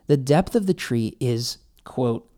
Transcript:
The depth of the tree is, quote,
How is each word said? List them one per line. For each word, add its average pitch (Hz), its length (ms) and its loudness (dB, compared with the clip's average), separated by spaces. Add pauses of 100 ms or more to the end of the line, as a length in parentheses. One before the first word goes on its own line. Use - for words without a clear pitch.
The 147 100 4
depth 143 400 2
of 202 100 0
the 185 80 2
tree 117 460 -4
is, 120 380 -2 (260)
quote, 120 540 -4